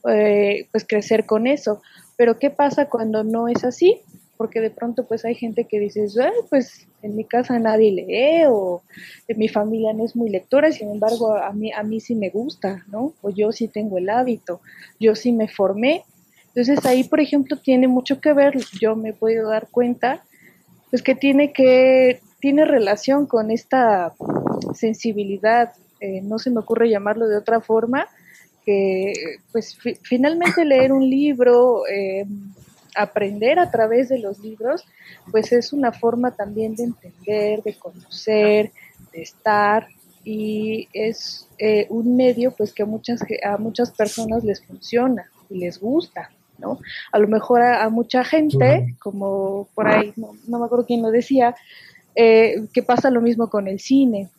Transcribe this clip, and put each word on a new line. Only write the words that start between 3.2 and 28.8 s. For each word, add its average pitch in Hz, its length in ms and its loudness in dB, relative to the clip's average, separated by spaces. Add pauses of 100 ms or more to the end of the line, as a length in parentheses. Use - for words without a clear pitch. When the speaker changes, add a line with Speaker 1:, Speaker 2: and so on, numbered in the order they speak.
Speaker 1:
no 233 240 -2
es 240 160 -2
así? 339 360 2 (360)
Porque 226 240 -6
de 220 100 -2
pronto, 233 360 -6
pues, 220 180 -6
hay 233 100 -4
gente 233 300 -4
que 214 160 -4
dice, 208 260 -4 (140)
"Ah, 294 100 2 (200)
pues, - 360 -2 (160)
en 208 140 -8
mi 220 80 -6
casa 240 340 -2
nadie 220 320 4
lee", 226 580 2
o 185 340 0 (440)
"En 220 120 -6
mi 214 100 0
familia 220 440 -2
no 220 120 -4
es 220 100 -8
muy 233 160 -2
lectora, 285 400 2
sin 214 200 -8
embargo, 220 440 -2
a 196 180 -4
mí, 214 200 -6
a 214 100 -8
mí 214 180 -6
sí 233 140 -6
me 202 160 -4
gusta", 196 600 -8
¿no? 254 200 -6 (100)
O 202 80 -4
"Yo 208 200 0
sí 226 160 -4
tengo 208 320 -6
el 185 100 -4
hábito, 226 520 -2 (400)
yo 214 160 4
sí 240 160 -2
me 220 160 0
formé". 214 560 0 (500)
Entonces, 262 300 2
ahí, 254 200 2
por 302 160 0
ejemplo, 285 360 0
tiene 262 320 2
mucho 254 320 0
que 302 140 2
ver, 277 180 4 (260)
yo 220 160 0
me 220 160 -6
he - 40 -12
podido 220 340 -2
dar 220 220 -4
cuenta, 247 520 -2 (680)
pues, 247 120 0
que 262 120 2
tiene 277 400 2
que, 262 680 6 (200)
tiene 285 260 4
relación 262 600 2
con 220 240 -2
esta 220 600 0 (640)
sensibilidad, 220 1000 -2 (280)
eh, 190 200 -8
no 208 180 -6
se 254 120 -4
me 233 100 0
ocurre 226 300 0
llamarlo 214 380 0
de 208 100 0
otra 226 240 0
forma, 233 440 -2 (600)
que, 196 480 -2 (360)